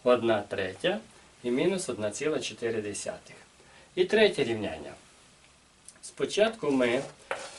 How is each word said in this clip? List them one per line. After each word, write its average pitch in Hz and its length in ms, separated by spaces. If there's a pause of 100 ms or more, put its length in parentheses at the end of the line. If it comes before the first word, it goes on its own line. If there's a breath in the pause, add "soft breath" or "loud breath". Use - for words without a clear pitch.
Одна 117 440
третя 107 520 (440 loud breath)
і 123 80
мінус 170 380
одна 107 220
ціла 147 280
чотири 113 420
десятих. - 540 (600 loud breath)
І 185 100
третє 208 380
рівняння. 90 480 (1160)
Спочатку - 640
ми 127 300 (580 loud breath)